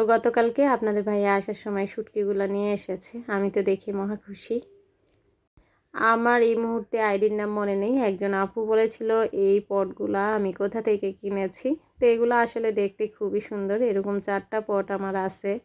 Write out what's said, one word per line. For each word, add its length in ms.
গতকালকে 600
আপনাদের 360
ভাইয়া 320
আসার 300
সময় 220
শুটকিগুলা 600
নিয়ে 260
এসেছে, 420
আমি 240
তো 120
দেখে 300
মহা 240
খুশি। 400
আমার 480
এই 140
মুহূর্তে 460
আইডির 300
নাম 180
মনে 260
নেই। 260
একজন 320
আপু 320
বলেছিল 440
এই 280
পটগুলা 640
আমি 180
কোথা 300
থেকে 300
কিনেছি। 560
তো 100
এগুলো 280
আসলে 380
দেখতে 340
খুবই 340
সুন্দর, 420
এরকম 380
চারটা 400
পট 300
আমার 260
আছে। 360